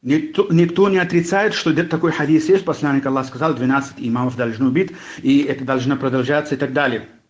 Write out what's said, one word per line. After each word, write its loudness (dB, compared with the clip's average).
Никто, 0
никто 4
не 2
отрицает, 2
что -2
де-, 2
такой 0
хадис 0
есть, 4
посланник -2
Аллах -2
сказал, -2
«двенадцать 0
имамов -2
должно 0
быть, 0
и 4
это -4
должно 0
продолжаться» -2
и -8
так -4
далее. -2